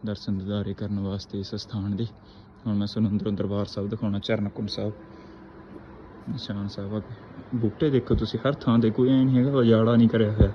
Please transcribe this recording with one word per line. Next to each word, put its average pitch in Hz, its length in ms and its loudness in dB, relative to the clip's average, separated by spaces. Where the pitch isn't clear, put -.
ਦਰਸ਼ਨ 104 320 -4
ਦਿਦਾਰੇ 98 360 -4
ਕਰਨ 101 260 -6
ਵਾਸਤੇ 98 400 -6
ਇਸ 98 160 -8
ਅਸਥਾਨ 101 400 -6
ਦੇ। 113 120 -4
ਹੁਣ 107 100 -2
ਮੈਂ 101 120 0
ਤੁਹਾਨੂੰ 107 240 0
ਅੰਦਰੋਂ 101 200 -2
ਦਰਬਾਰ 101 340 -2
ਸਾਹਿਬ 101 240 -6
ਦਿਖਾਉਣਾ, 104 300 -4
ਚਰਨ 104 300 -2
ਕੁੰਡ 104 200 -8
ਸਾਹਿਬ, 104 240 -6
ਨਿਸ਼ਾਨ 101 380 -6
ਸਾਹਿਬ 101 280 -8
ਆ। 107 60 -4
ਬੂਟੇ 117 340 0
ਦੇਖੋ 127 260 2
ਤੁਸੀਂ 113 320 -2
ਹਰ 143 60 0
ਥਾਂ 117 260 2
'ਤੇ, 113 100 4
ਕੋਈ 123 200 2
ਐਂ 131 160 4
ਨਹੀਂ 131 120 4
ਹੈਗਾ 135 200 2
ਉਜਾੜਾ 113 380 6
ਨਹੀਂ 117 140 8
ਕਰਿਆ 113 220 2
ਹੋਇਆ 107 240 4